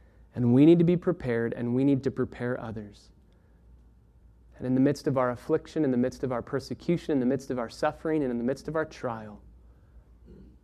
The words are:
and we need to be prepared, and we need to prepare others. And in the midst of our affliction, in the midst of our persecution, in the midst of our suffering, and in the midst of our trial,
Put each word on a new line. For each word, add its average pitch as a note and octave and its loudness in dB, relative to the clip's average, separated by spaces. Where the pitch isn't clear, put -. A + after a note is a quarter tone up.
and A#2+ 4
we C#3+ 8
need E3+ 10
to E3+ 6
be F3 4
prepared, A#2+ -2
and A#2+ -4
we C3 2
need C#3 2
to B2+ -2
prepare B2 -6
others. A2 -14
And B2+ -6
in B2+ 2
the C3 4
midst C#3 2
of C3+ 0
our B2+ 2
affliction, D#3 -2
in C#3 2
the B2+ 0
midst B2 -2
of B2+ -2
our A#2 -4
persecution, C#3+ -4
in C#3 2
the B2 0
midst C3 -2
of B2+ -4
our A#2 -4
suffering, D#3 -2
and B2+ -2
in A#2+ -4
the A#2 -4
midst C3+ -4
of D#3 -6
our D#3 0
trial, A2 -10